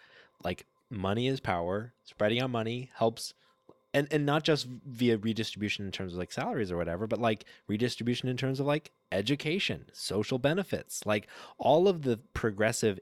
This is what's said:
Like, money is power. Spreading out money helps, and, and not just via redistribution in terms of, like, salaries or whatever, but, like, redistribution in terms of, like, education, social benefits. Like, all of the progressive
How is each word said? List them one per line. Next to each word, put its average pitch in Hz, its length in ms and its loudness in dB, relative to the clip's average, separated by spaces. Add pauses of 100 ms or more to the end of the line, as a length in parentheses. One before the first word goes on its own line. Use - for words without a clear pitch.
(420)
Like, 90 240 -4 (240)
money 104 380 0
is 135 100 0
power. 95 540 -4 (100)
Spreading 107 400 0
out 131 80 -2
money 120 460 -4
helps, - 360 0 (600)
and, 147 180 2
and 147 160 2
not 147 160 2
just 151 240 2
via 123 520 2
redistribution 104 680 -2
in 92 60 -6
terms 92 220 -6
of, 90 40 -4
like, 87 140 -6
salaries 127 400 -2
or 85 40 0
whatever, 87 300 -2
but, 107 140 -2
like, 113 240 0 (240)
redistribution 120 600 0
in 127 80 -2
terms 131 220 -2
of, 139 80 -2
like, 147 240 0 (220)
education, 135 800 0
social 107 480 -2
benefits. 143 640 -2
Like, 104 220 0 (300)
all 160 280 6
of 175 160 2
the 120 160 2 (140)
progressive 107 680 2